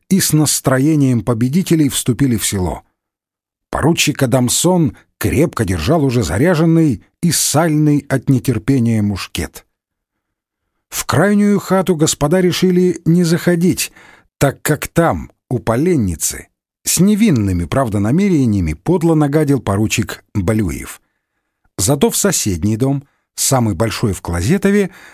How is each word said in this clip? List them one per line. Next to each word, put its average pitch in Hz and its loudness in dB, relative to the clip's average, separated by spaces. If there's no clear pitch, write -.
и 190 0
с - 0
настроением 139 2
победителей 135 0
вступили 127 0
в 98 -4
село. 87 -4
Поручик - -2
Адамсон 131 0
крепко 117 0
держал 95 0
уже 123 0
заряженный 160 0
и 170 0
сальный 151 0
от 131 -2
нетерпения 117 0
мушкет. - -6
В - -10
крайнюю 202 2
хату 185 0
господа 151 0
решили 180 2
не 170 4
заходить, 170 0
так 135 -2
как - -4
там, 120 -2
у 120 -4
поленницы, 113 -2
с - -2
невинными, 147 2
правда, 110 -2
намерениями 117 0
подло 165 0
нагадил 143 2
поручик 101 -4
Блюев. 95 -4
Зато 147 2
в - -4
соседний 107 -2
дом, 135 -2
самый 117 0
большой 110 -2
в - -8
Клозетове, 185 0